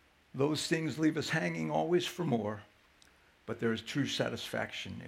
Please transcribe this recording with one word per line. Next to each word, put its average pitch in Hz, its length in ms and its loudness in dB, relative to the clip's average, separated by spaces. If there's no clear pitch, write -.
Those 143 320 2
things 160 320 0
leave 156 160 4
us 143 140 -2
hanging 165 380 0
always 160 380 2
for - 180 -4
more, 110 360 0
but 120 140 -6
there 113 140 2
is 110 100 -2
true 139 240 0
satisfaction 113 1000 -4